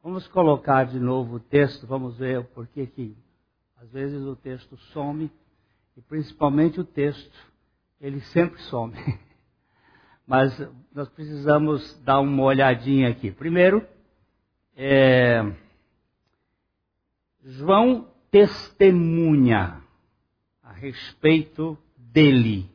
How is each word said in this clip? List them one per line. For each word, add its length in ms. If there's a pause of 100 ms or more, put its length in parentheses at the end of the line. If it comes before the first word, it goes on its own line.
Vamos 240
colocar 560
de 160
novo 360
o 40
texto, 480
vamos 300
ver 220
o 40
porquê 420
que, 300 (680)
às 80
vezes, 320
o 140
texto 400 (160)
some, 400 (640)
e 60
principalmente 800
o 40
texto, 480 (680)
ele 180
sempre 440
some. 320
<laughs> 1300
Mas 320 (340)
nós 140
precisamos 960
dar 160
uma 240
olhadinha 680
aqui. 220
Primeiro, 540 (880)
é... 800 (1900)
João 640 (240)
testemunha 1500 (840)
a 100
respeito 1040 (200)
dele. 760